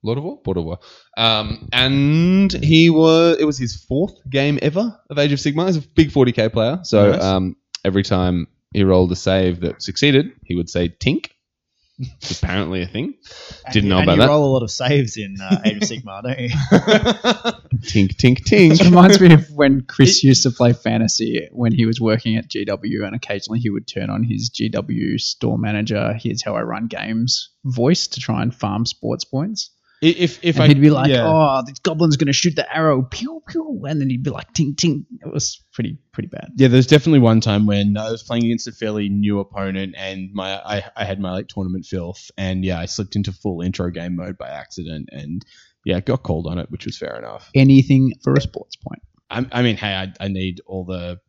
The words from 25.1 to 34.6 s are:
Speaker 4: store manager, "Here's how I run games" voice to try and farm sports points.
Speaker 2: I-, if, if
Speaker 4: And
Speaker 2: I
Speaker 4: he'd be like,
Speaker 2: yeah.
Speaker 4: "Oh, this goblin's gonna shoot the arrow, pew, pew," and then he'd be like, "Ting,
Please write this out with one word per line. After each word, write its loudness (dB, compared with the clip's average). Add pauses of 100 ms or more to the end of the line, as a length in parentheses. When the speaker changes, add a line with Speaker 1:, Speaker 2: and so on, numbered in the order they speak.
Speaker 4:
store -4
manager, -4
"Here's -8
how -6
I -4
run -8
games" -6 (140)
voice 0
to -12
try -4
and -4
farm -6
sports -8
points. -8 (320)
Speaker 2:
I-, 4
if, -2
if 0
Speaker 4:
And 4
Speaker 2:
I 8
Speaker 4:
he'd 6
be 8
like, 2
Speaker 2:
yeah. 2
Speaker 4:
"Oh, 2
this -18
goblin's 0
gonna 0
shoot 0
the -6
arrow, 2
pew, -10
pew," -8
and -4
then -2
he'd -4
be -2
like, -12
"Ting, -2